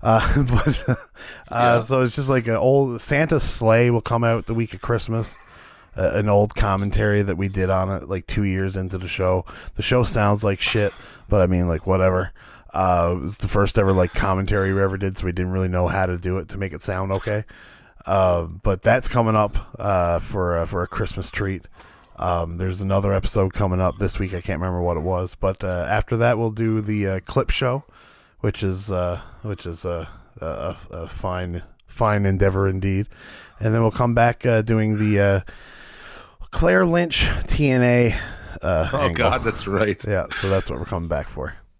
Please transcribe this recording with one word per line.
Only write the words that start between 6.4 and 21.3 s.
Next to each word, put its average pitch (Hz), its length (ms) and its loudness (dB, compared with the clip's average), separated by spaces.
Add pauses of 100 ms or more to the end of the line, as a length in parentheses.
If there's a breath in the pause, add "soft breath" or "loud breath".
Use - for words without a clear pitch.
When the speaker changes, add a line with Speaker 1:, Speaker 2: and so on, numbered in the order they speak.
Speaker 1:
commentary 104 680 2
that 98 140 -2
we 98 120 -2
did 95 220 0
on 95 180 0
it, 95 200 -6
like, 92 180 -6
two - 160 -2
years 95 340 -2
into 92 220 -6
the 92 100 -8
show. 92 360 0 (320 loud breath)
The - 60 -6
show 123 200 2
sounds 104 400 2
like 101 180 0
shit, 104 320 0 (360 loud breath)
but 104 120 4
I 90 60 6
mean, 90 220 2
like, 80 180 -2
whatever. 92 460 2 (420 loud breath)
Uh, 87 420 2
it 82 60 -6
was 95 160 -8
the 98 100 -4
first 101 300 2
ever, 98 140 4
like, 90 200 2
commentary 95 640 0
we 98 80 2
ever 95 160 0
did, 95 180 -2
so - 100 -6
we 90 60 0
didn't 90 200 -2
really 95 160 0
know 90 180 0
how 92 200 0
to 90 120 -2
do 90 200 -4
it 80 100 -8
to 98 100 -12
make 98 140 -6
it 76 100 -12
sound 95 300 -4
okay. 104 320 -4 (600 loud breath)
Uh, 92 380 2
but 85 400 -2
that's 120 240 2
coming 113 300 2
up, 104 200 2 (220)
uh, 87 400 0
for, 87 400 -2
uh, 85 80 -2
for 87 160 -4
a 87 60 -6
Christmas - 420 -6